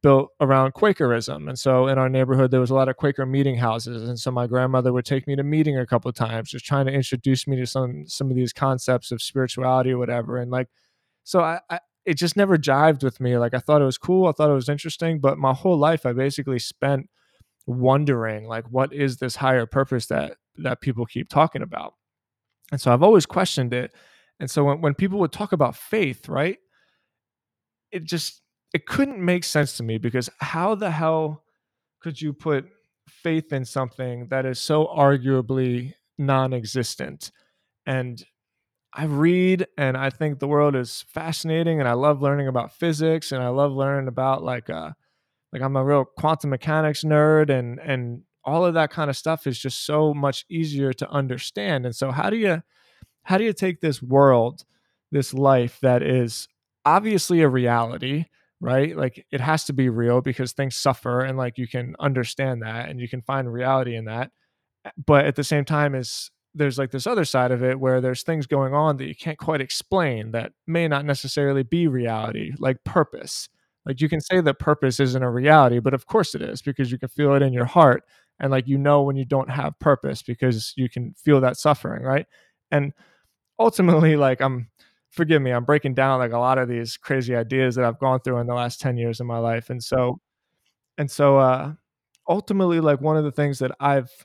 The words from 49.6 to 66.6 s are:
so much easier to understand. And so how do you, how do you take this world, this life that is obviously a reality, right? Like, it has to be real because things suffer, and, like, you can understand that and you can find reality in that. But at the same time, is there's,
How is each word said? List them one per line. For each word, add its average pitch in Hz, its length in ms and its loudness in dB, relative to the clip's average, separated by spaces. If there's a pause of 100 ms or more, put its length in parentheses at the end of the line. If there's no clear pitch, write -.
so 151 300 2
much 143 340 -4
easier 143 460 -2
to - 160 -8
understand. 135 800 -4
And 117 80 -8
so 135 160 -4
how 151 180 -2
do 220 80 -2
you, 185 240 0 (640)
how 190 160 0
do 220 40 0
you 220 100 0
take 185 280 -4
this 147 200 0
world, 131 640 4 (480)
this 139 220 -2
life 131 480 2
that 123 220 2
is 120 440 -2 (380)
obviously 180 560 2
a 147 80 6
reality, 123 760 0 (360)
right? 139 360 0
Like, 131 340 -6
it 143 80 -4
has 151 260 -2
to 143 80 -6
be 131 140 2
real 120 320 2
because 127 320 -4
things 131 240 -6
suffer, 123 460 -2
and, 131 160 -6
like, 123 200 -6
you 123 100 -6
can 127 320 -8
understand 131 640 -4
that 113 260 -10
and 131 100 -12
you 120 80 -8
can 127 140 -10
find 131 300 -6
reality 123 440 0
in 113 100 -8
that. 117 260 -8 (720)
But 143 200 6
at 143 100 -2
the 143 100 -4
same 147 180 0
time, 147 320 -2
is - 340 -10 (240)
there's, 143 240 -2